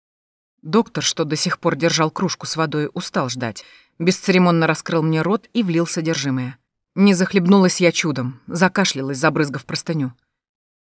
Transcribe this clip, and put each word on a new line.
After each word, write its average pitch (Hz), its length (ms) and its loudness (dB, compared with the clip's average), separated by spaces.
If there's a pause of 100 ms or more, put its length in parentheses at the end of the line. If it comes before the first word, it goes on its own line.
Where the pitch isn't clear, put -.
(640)
Доктор, 160 400 0
что - 220 -2
до 151 100 -4
сих - 240 -2
пор 156 160 0
держал 156 340 0
кружку - 360 -6
с - 100 0
водой, 151 380 -4
устал 175 340 -4
ждать, 120 380 -8 (340)
бесцеремонно 175 680 4
раскрыл 160 380 0
мне 160 180 0
рот 190 300 -4
и 240 100 -2
влил 170 240 0
содержимое. 139 720 -4 (380)
Не 196 180 4
захлебнулась 185 680 2
я 170 100 4
чудом, 131 560 -4
закашлялась, 175 680 -2
забрызгав 143 480 0
простыню. 147 480 -4 (800)